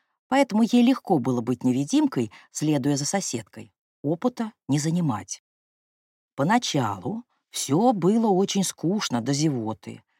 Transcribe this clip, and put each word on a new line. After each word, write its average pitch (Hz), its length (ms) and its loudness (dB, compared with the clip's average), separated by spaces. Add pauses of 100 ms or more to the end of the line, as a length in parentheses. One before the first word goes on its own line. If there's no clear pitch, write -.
(280)
Поэтому 254 360 2
ей 240 200 4
легко 233 360 2
было 123 220 0
быть 120 220 -4
невидимкой, 139 680 0 (200)
следуя 147 460 0
за 139 80 -4
соседкой. 113 680 -6 (300)
Опыта 214 500 -4 (160)
не 143 120 0
занимать. 147 640 -2 (920)
Поначалу 147 880 -2 (260)
всё 214 440 2
было 214 340 2
очень 190 360 2
скучно 165 580 -2
до 135 120 -2
зевоты. 113 680 -4 (160)